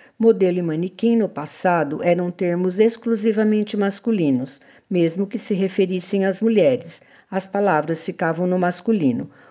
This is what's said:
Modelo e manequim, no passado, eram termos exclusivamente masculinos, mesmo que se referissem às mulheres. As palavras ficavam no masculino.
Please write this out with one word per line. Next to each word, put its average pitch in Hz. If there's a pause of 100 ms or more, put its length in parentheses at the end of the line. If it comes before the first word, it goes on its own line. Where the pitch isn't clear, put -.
(180)
Modelo 190
e 180
manequim, 180
no 214
passado, 156
eram 175
termos 180
exclusivamente 214
masculinos, 190 (300)
mesmo 175
que 202
se -
referissem 190
às 190
mulheres. 185 (300)
As 185
palavras 165
ficavam 175
no 180
masculino. 175 (200)